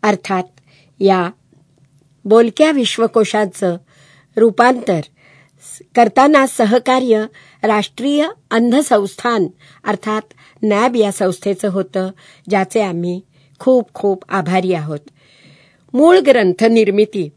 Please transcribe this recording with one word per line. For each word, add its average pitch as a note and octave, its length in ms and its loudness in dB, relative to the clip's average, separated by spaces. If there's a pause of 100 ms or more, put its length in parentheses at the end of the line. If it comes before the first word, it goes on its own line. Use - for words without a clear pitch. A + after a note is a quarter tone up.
अर्थात G3 400 -2 (560)
या F#3+ 300 2 (960)
बोलक्या A#3 460 2
विश्वकोशाचं G#3+ 1040 -2 (600)
रूपांतर A3+ 640 0 (960)
करताना C4+ 520 4
सहकार्य A#3+ 800 0 (380)
राष्ट्रीय B3 640 -2 (240)
अंध A#3 240 0
संस्थान A3 720 0 (360)
अर्थात G#3+ 380 -4 (420)
नॅब A3 320 0
या G#3 160 0
संस्थेचं F#3+ 580 -4
होतं, F#3+ 400 -6 (400)
ज्याचे F#3+ 320 -2
आम्ही F3 400 -6 (380)
खूप B3+ 340 0
खूप G3 360 -4
आभारी F#3 440 -2
आहोत. D3+ 260 -8 (960)
मूळ D#4+ 260 6
ग्रंथ A3 440 2
निर्मिती G#3+ 720 2